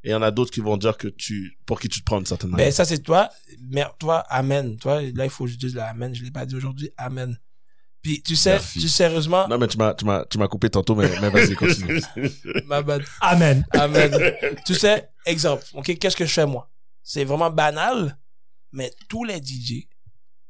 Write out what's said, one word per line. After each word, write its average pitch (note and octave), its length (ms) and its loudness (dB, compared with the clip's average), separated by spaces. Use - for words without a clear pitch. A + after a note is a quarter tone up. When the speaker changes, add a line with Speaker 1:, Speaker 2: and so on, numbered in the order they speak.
Speaker 1:
Et - 60 -8
il G#2 40 0
y - 20 2
en A2 80 2
a A2 80 4
d'autres A#2+ 200 0
qui A#2+ 100 -6
vont G#2+ 180 0
dire G#2+ 180 2
que G#2 120 -8
tu, G2 580 -8
pour A2 120 -4
qui G#2 120 -6
tu - 100 -6
te - 60 -8
prends G#2+ 100 2
d'une F#2+ 80 -2
certaine - 280 -4
Speaker 2:
Ben, F2 40 -2
Speaker 1:
manière. C#3 160 4
Speaker 2:
ça, E3+ 140 2
c'est D#3 140 -2
toi. F3+ 280 4
Mais C#3 160 -2
toi, E3 220 0
amen. C3 480 0
Toi, C#3+ 240 0
là, C3 220 -4
il C3+ 60 -2
faut - 140 -8
que B2 60 -4
je A#2+ 80 -12
dise B2+ 160 -6
le A#2 80 -8
amen. A#2 320 -8
Je A#2+ 100 -10
l'ai B2+ 60 -12
pas B2+ 160 -8
dit C3 100 -8
aujourd'hui. C3+ 400 -8
Amen. B2+ 420 -8
Puis, D3 220 -6
tu E3 120 -4
sais, F#3+ 180 4
Speaker 3:
Merci. - 260 0
Speaker 2:
tu, D#3+ 100 0
sérieusement. E3 580 4
Speaker 1:
Non, B2 120 0
mais A#2+ 100 4
tu - 80 -4
m'as, G#2+ 160 4
tu - 140 -4
m'as, G2 180 2
tu - 140 -4
m'as G2+ 100 2
coupé G#2+ 220 0
tantôt, G2+ 240 2
mais, G2+ 120 4
mais G#2 80 2
vas-y, G2+ 260 4
continue. D#3+ 460 0
Speaker 2:
<laughs> - 480 -6
Ma C#3+ 160 -2
bad. C#3+ 220 -4
Speaker 4:
Amen. E3 420 6
Speaker 2:
Amen. D3 380 6
Speaker 1:
<laughs> C#3+ 200 -4
Speaker 2:
Tu F3+ 100 0
sais, G#3 360 4
exemple. D#3+ 380 0
Ok, E3 240 -4
qu'est-ce F#3 180 0
que F3 80 0
je D3+ 80 -2
fais, D#3 140 4
moi ? B2+ 240 -6
C'est C#3+ 220 -4
vraiment D#3 260 0
banal, D#3 680 0
mais C3 180 -6
tous A#3 180 -8
les G3+ 140 -6
D C3+ 100 -10
J B2 400 -6